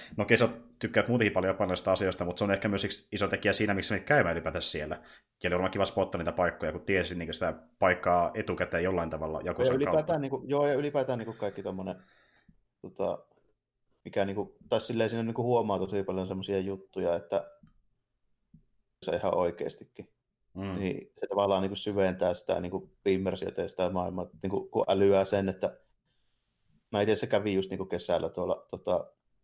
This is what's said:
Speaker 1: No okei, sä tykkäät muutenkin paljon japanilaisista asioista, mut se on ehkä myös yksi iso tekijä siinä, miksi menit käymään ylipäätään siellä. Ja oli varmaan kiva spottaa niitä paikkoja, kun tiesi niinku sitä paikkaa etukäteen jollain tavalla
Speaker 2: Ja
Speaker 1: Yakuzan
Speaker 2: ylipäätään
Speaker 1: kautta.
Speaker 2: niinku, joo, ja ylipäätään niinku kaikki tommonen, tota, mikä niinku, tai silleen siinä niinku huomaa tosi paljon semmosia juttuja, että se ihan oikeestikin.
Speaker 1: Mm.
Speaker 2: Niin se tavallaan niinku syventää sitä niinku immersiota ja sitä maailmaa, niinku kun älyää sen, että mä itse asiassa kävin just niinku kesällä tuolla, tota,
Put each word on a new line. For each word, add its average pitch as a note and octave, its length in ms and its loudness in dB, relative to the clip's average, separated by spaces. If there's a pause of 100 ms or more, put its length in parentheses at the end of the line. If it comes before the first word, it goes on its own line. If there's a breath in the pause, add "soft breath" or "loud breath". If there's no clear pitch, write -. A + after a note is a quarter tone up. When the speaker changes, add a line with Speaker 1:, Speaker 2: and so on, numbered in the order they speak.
(160 loud breath)
Speaker 1:
No G#2+ 60 2
okei, A#2 160 6
sä A#2 100 6 (300)
tykkäät A2 300 2
muutenkin A#2 240 4
paljon F#2 180 2
japanilaisista F#2 420 0
asioista, F#2 320 0
mut F2 140 -4
se G#2 60 0
on G2+ 60 2
ehkä G2 180 0
myös G2+ 160 0
yksi - 280 -8
iso G2 160 0
tekijä G2 240 0
siinä, G2+ 220 2
miksi F#2+ 180 -2
menit F#2 140 -2
käymään G2 300 4
ylipäätään D#2+ 260 -4
siellä. D#2 400 -6 (400 loud breath)
Ja F2+ 60 0
oli F2 60 0
varmaan F#2 160 0
kiva G2 140 0
spottaa F#2 340 0
niitä E2 140 -2
paikkoja, E2 400 -2
kun E2+ 80 -8
tiesi F2+ 340 0
niinku E2 180 -6
sitä D#2+ 220 -4 (240)
paikkaa F2 560 4
etukäteen F2+ 500 -2
jollain F2 260 0
tavalla D#2 300 -6
Speaker 2:
Ja - 100 -8
Speaker 1:
Yakuzan B2+ 260 2
Speaker 2:
ylipäätään D#3 200 2 (100)
Speaker 1:
kautta. E3 120 0
Speaker 2:
niinku, C3+ 280 -4
joo, C#3+ 200 2
ja D3 80 2
ylipäätään C3+ 440 0
niinku A2 200 -8
kaikki G2+ 240 -6
tommonen, F#2+ 320 -6 (880 soft breath)
tota, F2+ 360 -4 (840)
mikä G2+ 200 0
niinku, G2 320 -4 (120)
tai A2+ 120 2
silleen A2+ 300 0
siinä A2+ 120 -2
niinku A#2 200 -2
huomaa A2+ 360 2
tosi F#2+ 240 -2
paljon F#2 260 -4
semmosia F#2+ 300 -4
juttuja, F#2+ 580 -4
että - 340 -4 (1500)
se E2 140 -2
ihan F2+ 180 0
oikeestikin. - 760 -4 (460)
Speaker 1:
Mm. F#2+ 240 -6
Speaker 2:
Niin - 420 -4
se - 80 -4
tavallaan G2 340 4
niinku G2 140 -2
syventää F#2 580 2
sitä F2 260 -2
niinku F2+ 300 -6 (160)
immersiota F#2+ 540 0
ja F2 80 -2
sitä F#2 220 -2
maailmaa, F2+ 360 -4 (160)
niinku F#2+ 260 -4
kun - 200 0
älyää G2 360 6
sen, G2 240 0
että - 280 -4 (1160)
mä G#2 80 4
itse G#2+ 120 4
asiassa - 140 0
kävin G#2 280 2
just F#2+ 160 2
niinku F#2 140 -4
kesällä E2+ 440 0
tuolla, F2+ 420 -2
tota, F2+ 360 -2 (380)